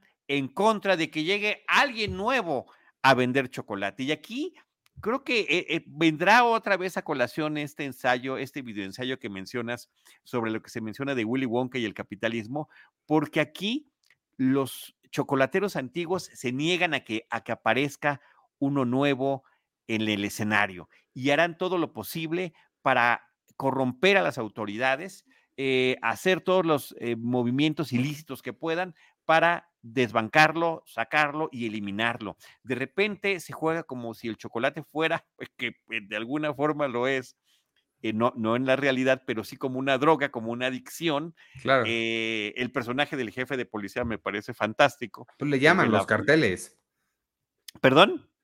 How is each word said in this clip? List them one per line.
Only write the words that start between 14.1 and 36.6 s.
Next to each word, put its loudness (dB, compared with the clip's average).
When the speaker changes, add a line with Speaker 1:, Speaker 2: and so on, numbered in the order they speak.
Speaker 1:
los -2
chocolateros 0
antiguos -4
se -6
niegan 0
a -2
que, -6
a -4
que -6
aparezca 0
uno 2
nuevo 0
en 0
el 2
escenario 0
y -2
harán 2
todo -2
lo -2
posible -6
para 4
corromper 2
a 4
las -2
autoridades, -4
eh, 2
hacer 0
todos 2
los, 0
eh, -2
movimientos 0
ilícitos -4
que -10
puedan -4
para 4
desbancarlo, 2
sacarlo 0
y -6
eliminarlo. -4
De -4
repente -4
se -14
juega -2
como -10
si -10
el -6
chocolate -4
fuera, -2
pues, -14
que, -6
eh, -4
de -10
alguna -4
forma -2